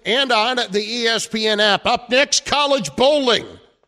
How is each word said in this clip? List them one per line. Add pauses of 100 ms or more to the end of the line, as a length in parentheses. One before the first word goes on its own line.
and
on
the
E
S
P
N
app.
Up
next,
college
bowling. (420)